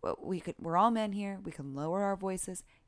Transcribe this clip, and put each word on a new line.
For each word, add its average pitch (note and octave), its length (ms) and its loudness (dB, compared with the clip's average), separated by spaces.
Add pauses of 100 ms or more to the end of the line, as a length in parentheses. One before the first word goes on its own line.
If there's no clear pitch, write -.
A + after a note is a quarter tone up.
w-, - 200 0
we F3+ 180 -2
could, E3+ 200 -6
we're E3 160 0
all G#3 140 8
men A3 220 2
here. G3 300 -4
We F#3 100 -8
can C#3 220 -10
lower D#3+ 280 0
our G3 140 2
voices. F#3+ 460 -4 (260)